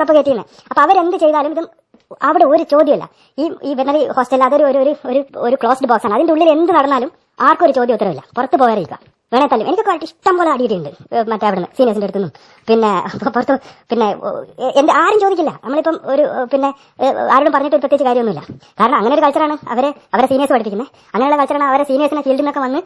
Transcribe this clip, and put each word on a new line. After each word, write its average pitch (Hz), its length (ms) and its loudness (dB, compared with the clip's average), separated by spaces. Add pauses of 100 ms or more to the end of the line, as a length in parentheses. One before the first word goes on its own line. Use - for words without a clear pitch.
പ്രൊപ്പഗേറ്റ് 294 300 2
ചെയ്യുന്നത്. 220 200 -4 (200)
അപ്പോൾ 285 160 2
അവരെന്ത് 359 380 2
ചെയ്താലും 302 320 0
ഇത് 330 60 -4 (640)
അവിടെ 330 240 0
ഒരു 320 180 2
ചോദ്യമില്ല. 285 340 2 (360)
ഈ, 196 40 -2 (240)
ഈ 277 100 -4
വെറ്ററിനറി 277 220 0 (160)
ഹോസ്റ്റൽ 254 300 0
അതൊരു, 285 240 2
ഒരു, 269 140 0
ഒരു, 294 80 2 (180)
ഒരു, 262 100 0 (260)
ഒരു 240 160 0
ക്ലോസ്ഡ് 254 280 0
ബോക്സ് 226 180 0
ആണ്. 202 80 0
അതിൻ്റെ 320 180 2
ഉള്ളിൽ 330 220 4
എന്ത് 339 220 2
നടന്നാലും 277 340 0 (340)
ആർക്കും 320 220 4
ഒരു 277 100 -2
ചോദ്യം 247 200 2
ഉത്തരവില്ല, 165 240 -4 (140)
പുറത്ത് - 260 0
പോകാതിരിക്കുക. 220 360 0 (340)
വേണേ 233 180 2
തല്ലും. 233 200 0
എനിക്കൊക്കെ 415 220 -2
ആയിട്ട് 320 160 -6
ഇഷ്ടം - 300 -2
പോലെ 339 160 0
അടിയിട്ടുണ്ട്, 214 340 -4 (260)
ഏഹ്, 226 180 -2
മറ്റേ 214 160 -2
അവിടുന്ന് 190 280 -2
സീനിയേഴ്സിൻ്റെ 214 300 0
അടുത്തുനിന്നും 190 260 -6 (360)
പിന്നെ 220 220 2 (440)
പുറത്ത് 254 200 0 (360)
പിന്നെ, 233 160 0 (560)
ഏഹ്, 254 180 -4
എന്ത് 311 120 4 (100)
ആരും 415 220 2
ചോദിക്കില്ല. 339 280 0 (120)
നമ്മളിപ്പം 302 320 -2 (160)
ഒരു, 277 120 2 (140)
ഏഹ്, 254 140 -4
പിന്നെ, 277 180 0 (320)
ഏഹ്, 269 120 2 (200)
ആരോടും 285 220 2
പറഞ്ഞിട്ട് 285 200 0
ഒരു 285 80 -2
പ്രത്യേകിച്ച് 277 240 2
കാര്യമൊന്നുമില്ല. 233 340 -2 (380)
കാരണം 226 200 2
അങ്ങനെ 233 160 2
ഒരു 302 100 4
കൾച്ചറാണ് 302 300 0 (180)
അവരെ, 269 160 0 (240)
അവരെ 240 180 2
സീനിയേഴ്സ് 269 240 2
പഠിപ്പിക്കുന്നത്. 214 340 -6 (220)
അങ്ങനെയുള്ള 277 300 2
കൾച്ചറാണ് 285 300 0
അവരെ 285 180 2
സീനിയേഴ്സിനെ 285 360 0
ഫീൽഡിൽ 269 160 0
നിന്നൊക്കെ 285 240 -2
വന്ന് 262 200 -4